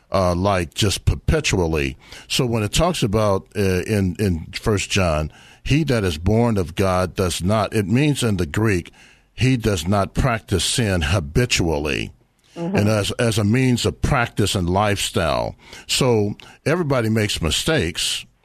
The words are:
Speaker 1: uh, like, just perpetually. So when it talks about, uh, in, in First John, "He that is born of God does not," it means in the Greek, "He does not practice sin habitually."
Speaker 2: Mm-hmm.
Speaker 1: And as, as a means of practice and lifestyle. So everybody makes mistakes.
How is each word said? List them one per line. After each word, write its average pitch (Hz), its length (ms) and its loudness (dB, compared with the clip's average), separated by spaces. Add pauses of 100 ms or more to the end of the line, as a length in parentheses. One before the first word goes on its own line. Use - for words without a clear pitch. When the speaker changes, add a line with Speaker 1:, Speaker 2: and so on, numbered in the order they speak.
(100)
Speaker 1:
uh, 90 240 2
like, 92 400 0
just - 300 -2
perpetually. 82 920 0 (300)
So - 200 -2
when 113 160 -2
it 104 100 -4
talks 170 300 2
about, 104 520 0
uh, 92 280 0
in, 98 360 0
in 90 340 0
First - 380 -2
John, 78 400 0 (320)
"He 143 220 0
that 123 180 0
is 85 160 -2
born 110 380 2
of 85 180 -4
God 92 400 0
does 90 280 -2
not," 101 320 0
it 104 120 0
means 131 360 0
in 107 160 0
the 87 80 0
Greek, 98 440 -2 (440)
"He 131 220 2
does 104 300 -2
not 98 280 0
practice 110 500 0
sin 98 380 0
habitually." 76 1080 0 (460)
Speaker 2:
Mm-hmm. 170 180 -4
Speaker 1:
And 104 140 2
as, 107 240 0
as 117 260 0
a 110 60 2
means 123 420 2
of - 160 -2
practice 120 540 0
and 87 120 0
lifestyle. 90 840 0 (320)
So 110 480 0 (320)
everybody 135 420 0
makes 107 320 0
mistakes. - 840 -2 (200)